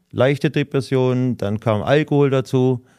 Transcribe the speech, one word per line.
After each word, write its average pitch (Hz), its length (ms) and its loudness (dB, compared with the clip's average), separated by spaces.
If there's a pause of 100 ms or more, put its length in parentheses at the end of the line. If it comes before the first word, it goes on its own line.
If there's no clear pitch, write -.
(120)
leichte 135 400 0
Depressionen, 127 840 -2
dann 104 220 -4
kam 107 220 0
Alkohol 143 480 2
dazu, 127 540 0 (160)